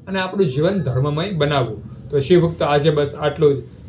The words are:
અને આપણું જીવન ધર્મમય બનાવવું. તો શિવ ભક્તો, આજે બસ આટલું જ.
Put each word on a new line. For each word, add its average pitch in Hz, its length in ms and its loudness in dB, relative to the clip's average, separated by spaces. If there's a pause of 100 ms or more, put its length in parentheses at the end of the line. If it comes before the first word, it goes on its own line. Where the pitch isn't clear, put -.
અને 190 120 -4
આપણું 185 300 0
જીવન 165 320 0
ધર્મમય 147 560 -2
બનાવવું. 143 420 0 (300)
તો 147 100 -2
શિવ 170 220 4
ભક્તો, 160 240 0
આજે 147 260 2
બસ 147 240 0
આટલું 147 380 2
જ. 127 80 -4 (280)